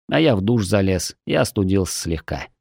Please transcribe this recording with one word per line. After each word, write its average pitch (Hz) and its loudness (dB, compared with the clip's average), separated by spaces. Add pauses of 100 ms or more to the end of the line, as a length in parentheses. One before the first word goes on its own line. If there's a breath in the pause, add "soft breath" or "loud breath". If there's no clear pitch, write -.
(100)
а 147 2
я 151 4
в 95 0
душ 107 2
залез 95 0 (100)
и - -2
остудился 98 0
слегка. 78 -6 (140)